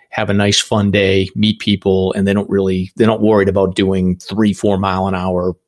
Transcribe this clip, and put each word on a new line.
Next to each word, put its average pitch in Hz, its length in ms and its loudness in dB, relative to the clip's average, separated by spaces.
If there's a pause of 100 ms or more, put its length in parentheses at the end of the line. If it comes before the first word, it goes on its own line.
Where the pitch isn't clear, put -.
(100)
have 107 180 -4
a 101 60 0
nice, 101 260 2
fun 101 300 0
day, 95 440 2
meet 107 240 0
people, 95 540 0
and 98 160 -2
they 98 60 2
don't 101 160 -2
really, 95 460 -2
they're 110 100 2
not 110 160 0
worried 104 260 4
about 95 260 0
doing 95 420 0
three, 104 360 -2
four 101 240 0
mile 95 300 -2
an 95 80 -2
hour 90 420 -4 (120)